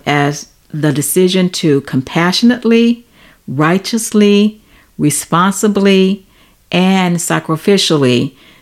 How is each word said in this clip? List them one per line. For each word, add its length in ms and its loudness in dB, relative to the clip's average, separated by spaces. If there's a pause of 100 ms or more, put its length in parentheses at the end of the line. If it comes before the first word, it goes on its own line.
as 420 -2 (260)
the 160 -2
decision 600 0
to 320 0
compassionately, 1200 0 (420)
righteously, 1120 0 (380)
responsibly, 1300 0 (460)
and 460 0
sacrificially 1160 0 (280)